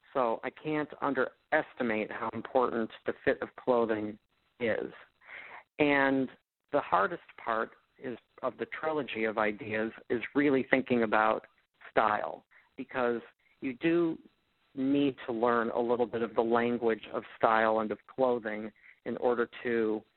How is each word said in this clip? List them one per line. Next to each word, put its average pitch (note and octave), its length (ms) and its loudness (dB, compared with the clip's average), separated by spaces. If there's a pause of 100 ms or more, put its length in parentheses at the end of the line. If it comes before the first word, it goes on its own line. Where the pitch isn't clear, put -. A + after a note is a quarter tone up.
(140)
So A#2+ 300 0
I C3 60 -6
can't D3+ 400 -6 (120)
underestimate B2+ 1080 -2
how A2+ 220 -6
important A2+ 560 0 (160)
the - 80 -2 (120)
fit C3 160 2
of A2+ 140 -10
clothing A2 600 0 (420)
is. - 320 -2 (880)
And C3+ 500 4 (420)
the C#3 100 2
hardest F3+ 420 0 (200)
part A2+ 280 -2 (320)
is, B2 140 -8 (260)
of B2 140 -4
the A2+ 100 -6
trilogy D3 580 -4
of A2 120 -2
ideas, G#2+ 540 -2 (180)
is A#2+ 120 0 (140)
really C#3 340 4
thinking B2+ 340 2
about A2 420 2 (460)
style, G#2 520 2 (340)
because A#2+ 440 -2 (400)
you C3+ 120 -6
do E3 440 0 (580)
need C#3 400 2 (100)
to B2+ 60 -6
learn A#2 400 2
a - 80 -2
little A#2+ 260 2
bit A2+ 160 -4
of A2 140 -4
the A#2+ 60 2
language A#2 640 2 (100)
of A2+ 100 -4 (140)
style A2 420 4
and G#2+ 120 -2
of G#2 60 -4 (100)
clothing A2 640 -2 (340)
in B2 120 -6
order A#2+ 320 2 (140)
to A2 380 0 (160)